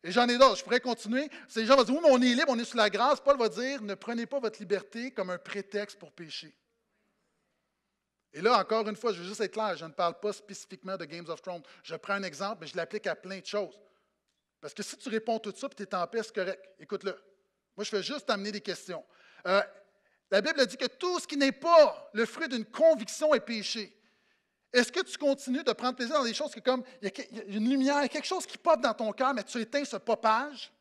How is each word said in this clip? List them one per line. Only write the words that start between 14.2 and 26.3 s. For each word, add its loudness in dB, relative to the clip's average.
Parce -14
que -10
si -12
tu -14
réponds -4
tout -10
ça -10
et -20
tu -12
es -8
en -2
paix, -6
c'est -12
correct. -6
Écoute-le. -8
Moi, -8
je -10
fais -4
juste -8
t'amener -2
des -8
questions. -10
Euh, 4
la 4
Bible 2
dit -12
que -4
tout -4
ce -10
qui -6
n'est 4
pas 6
le 0
fruit -8
d'une -6
conviction 2
est 4
péché. -8
Est-ce 4
que 0
tu -6
continues 0
de 2
prendre -2
plaisir -4
dans 2
des -2